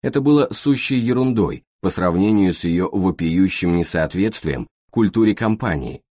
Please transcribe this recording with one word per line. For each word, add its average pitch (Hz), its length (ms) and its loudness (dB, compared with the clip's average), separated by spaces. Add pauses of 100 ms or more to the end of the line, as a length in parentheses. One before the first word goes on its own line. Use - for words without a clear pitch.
это 139 180 -2
было 147 300 4
сущей 135 480 -2
ерундой 117 640 0 (180)
по 92 80 -2
сравнению 92 640 2
с - 120 -6
её 87 220 0
вопиющим 90 880 0
несоответствием 82 880 -2 (300)
культуре 107 380 2
компании. 92 760 -4